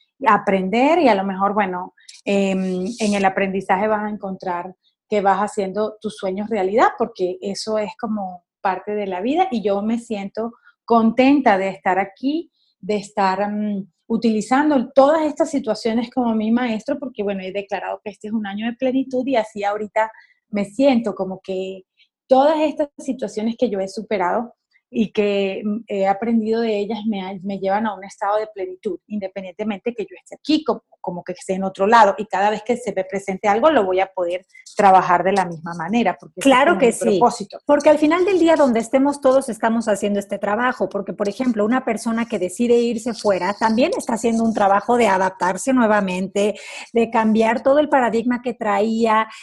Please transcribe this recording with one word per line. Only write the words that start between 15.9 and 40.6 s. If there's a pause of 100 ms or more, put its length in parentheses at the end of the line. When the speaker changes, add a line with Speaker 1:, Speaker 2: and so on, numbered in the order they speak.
Speaker 1:
como
mi
maestro,
porque,
bueno,
he
declarado
que
este
es
un
año
de
plenitud
y
así
ahorita (380)
me
siento
como
que (440)
todas
estas
situaciones
que
yo
he
superado (420)
y
que,
mm, (100)
he
aprendido
de
ellas
me,
me
llevan
a
un
estado
de
plenitud,
independientemente
que
yo
esté
aquí,
como, (180)
como
que
esté
en
otro
lado.
Y
cada
vez
que
se
me
presente
algo,
lo
voy
a
poder (320)
trabajar
de
la
misma
manera,
porque
ese
es
Speaker 2:
Claro
Speaker 1:
como
Speaker 2:
que
Speaker 1:
mi
Speaker 2:
sí.
Speaker 1:
propósito.
Speaker 2:
Porque
al
final
del
día,
donde
estemos
todos,
estamos
haciendo
este
trabajo.